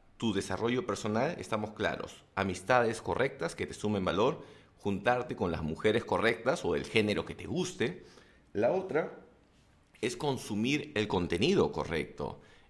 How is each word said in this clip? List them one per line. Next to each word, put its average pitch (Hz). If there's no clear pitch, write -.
tu 113
desarrollo 107
personal, 113
estamos 107
claros. -
Amistades 113
correctas 139
que -
te -
sumen 104
valor, 101
juntarte 120
con 92
las 80
mujeres 107
correctas 113
o 85
del 71
género 104
que -
te -
guste. 156
La 113
otra 180
es 120
consumir 127
el 104
contenido 92
correcto. 76